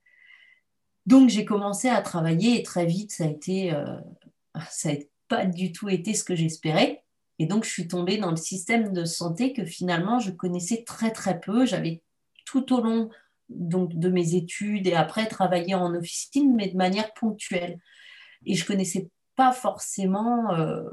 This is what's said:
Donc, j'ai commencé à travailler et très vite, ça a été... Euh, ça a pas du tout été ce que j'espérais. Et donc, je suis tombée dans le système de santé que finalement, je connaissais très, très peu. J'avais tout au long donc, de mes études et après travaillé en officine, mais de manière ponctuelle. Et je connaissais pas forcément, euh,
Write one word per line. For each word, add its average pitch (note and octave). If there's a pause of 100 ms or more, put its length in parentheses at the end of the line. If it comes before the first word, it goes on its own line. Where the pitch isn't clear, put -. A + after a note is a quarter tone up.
(1080)
Donc, C4
j'ai G#3
commencé G3+
à A3
travailler E3+
et -
très F3
vite, F#3
ça -
a D#3
été... F#3
Euh, - (720)
ça -
a D3 (340)
pas G#3
du F3+
tout G3+
été F#3
ce -
que F#3
j'espérais. D#3+ (340)
Et D#3+
donc, G#3
je -
suis E3
tombée F3+
dans G3
le E3
système G3+
de F3
santé F3
que F#3
finalement, F3+
je G3+
connaissais F3+
très, -
très F#3
peu. A#3+
J'avais E3 (440)
tout C4+
au B3+
long A3+ (400)
donc, F3
de E3+
mes F3
études F#3+
et F3
après E3+
travaillé F3+
en F3+
officine, B3+
mais G3+
de F3+
manière F#3+
ponctuelle. F3+ (680)
Et G3
je E3
connaissais F#3+ (260)
pas -
forcément, G#3+
euh, D#3+